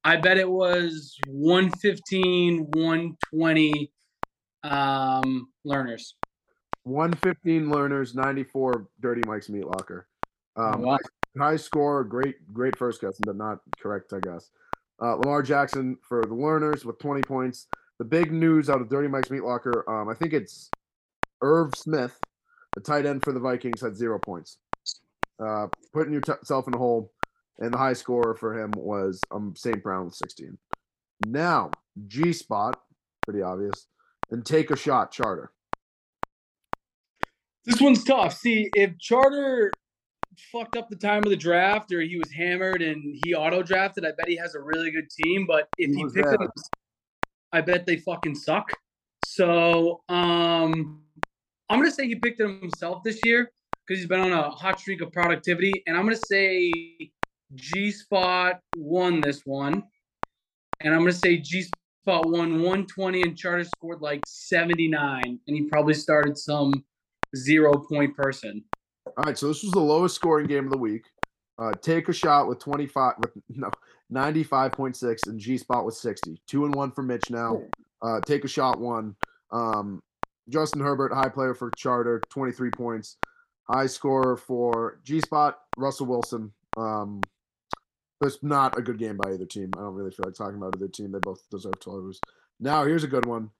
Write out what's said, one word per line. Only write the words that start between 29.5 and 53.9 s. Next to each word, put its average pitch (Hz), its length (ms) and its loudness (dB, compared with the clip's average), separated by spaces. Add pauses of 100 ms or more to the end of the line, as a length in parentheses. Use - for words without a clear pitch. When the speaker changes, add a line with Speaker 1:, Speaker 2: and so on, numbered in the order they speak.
Speaker 2:
Saint 104 280 -4
Brown 95 220 -4
with 82 80 -14
sixteen. - 440 -14 (680)
Now, 135 440 0 (380)
G 156 240 2
Spot, 113 420 -2 (500)
pretty 101 180 -2
obvious, 95 440 -6 (460)
and 117 120 -6
Take 156 280 2
a 143 40 0
Shot, 127 360 0
Charter. 92 400 -2 (2000)
Speaker 1:
This 233 160 2
one's 269 220 6
tough. 226 340 2
See, 214 380 0
if 196 240 4
Charter 262 720 2 (800)
fucked 233 260 -8
up 226 120 -8
the 208 80 -12
time 208 220 2
of 208 120 2
the 190 60 4
draft 180 560 2
or 170 80 -2
he 170 160 -4
was 160 160 -4
hammered 180 500 0
and 151 400 -4
he 170 140 0
auto-drafted, 185 680 0
I 156 140 0
bet 170 100 -4
he 170 100 0
has 170 180 -8
a 139 40 -8
really 160 300 -2
good 156 180 -6
team. 180 380 0
But 156 220 2 (100)
if 143 120 2
Speaker 2:
He 143 80 2
Speaker 1:
he 151 40 -2
Speaker 2:
was 131 100 -4
Speaker 1:
picked 147 180 4
Speaker 2:
there. - 80 4
Speaker 1:
them, - 100 0 (1040)
I 170 80 4
bet 175 260 0
they 165 120 2
fucking 165 360 -4
suck. 160 380 0 (540)
So, 170 840 4
um, 170 920 2 (680)
I'm 226 100 4
gonna 294 140 4
say 269 160 -4
he 233 80 -4
picked 233 240 -2
it 214 80 2
himself 180 560 -8
this 220 200 -2
year 240 280 4 (340)
'cause 190 120 -2